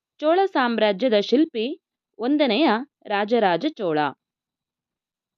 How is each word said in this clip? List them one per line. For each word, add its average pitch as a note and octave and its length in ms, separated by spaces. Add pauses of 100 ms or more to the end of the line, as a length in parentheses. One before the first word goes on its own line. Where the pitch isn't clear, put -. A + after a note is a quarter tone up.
(180)
ಚೋಳ D#4+ 280
ಸಾಮ್ರಾಜ್ಯದ A3 760
ಶಿಲ್ಪಿ C4 600 (380)
ಒಂದನೆಯ C#4 500 (380)
ರಾಜರಾಜ G#3 640
ಚೋಳ. F3+ 300 (1400)